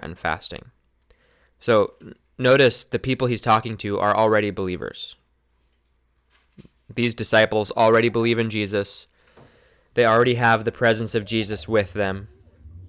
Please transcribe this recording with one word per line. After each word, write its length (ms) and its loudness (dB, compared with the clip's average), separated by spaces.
and 160 -14
fasting." 520 -8
So 400 2
n-, 140 -20
notice 460 4
the 160 -6
people 280 -2
he's 120 -4
talking 380 0
to 220 -6
are 160 0
already 340 2
believers. 680 -8
These 200 -2
disciples 580 2
already 380 4
believe 300 0
in 100 -2
Jesus. 580 -6
They 120 4
already 280 4
have 300 2
the 60 -2
presence 420 0
of 100 -2
Jesus 440 -6
with 260 0
them. 360 -4